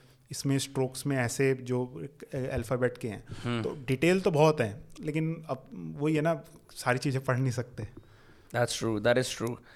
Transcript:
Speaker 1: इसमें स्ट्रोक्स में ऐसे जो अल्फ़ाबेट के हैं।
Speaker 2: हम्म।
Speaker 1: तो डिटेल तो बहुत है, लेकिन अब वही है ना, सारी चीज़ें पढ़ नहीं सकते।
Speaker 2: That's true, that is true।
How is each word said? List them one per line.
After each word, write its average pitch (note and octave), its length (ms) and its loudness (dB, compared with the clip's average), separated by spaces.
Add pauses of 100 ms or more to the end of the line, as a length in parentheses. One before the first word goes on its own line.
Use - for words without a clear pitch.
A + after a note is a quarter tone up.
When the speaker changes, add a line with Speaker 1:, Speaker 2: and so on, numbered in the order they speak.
(300)
Speaker 1:
इसमें C#3 280 0
स्ट्रोक्स C3 480 -2
में C#3 100 0
ऐसे C3 380 2
जो B2+ 540 -4 (260)
अल्फ़ाबेट B2+ 640 0
के A#2+ 100 -6
हैं। G2+ 160 -8 (200)
Speaker 2:
हम्म। A#2+ 180 -2
Speaker 1:
तो - 240 -4
डिटेल E3+ 340 4
तो F#3+ 100 2
बहुत D3+ 300 6
है, G#2+ 200 -2 (200)
लेकिन D#3+ 480 -2
अब C3+ 180 -6 (320)
वही D3+ 160 2
है D3 80 2
ना, D#3+ 220 0 (260)
सारी B2+ 280 0
चीज़ें C3 260 -2
पढ़ B2 140 2
नहीं C3 140 2
सकते। A#2 360 -6 (680)
Speaker 2:
That's A#2+ 260 0
true, A2 240 0
that B2 200 4
is - 120 -8
true। A#2 180 -2 (200)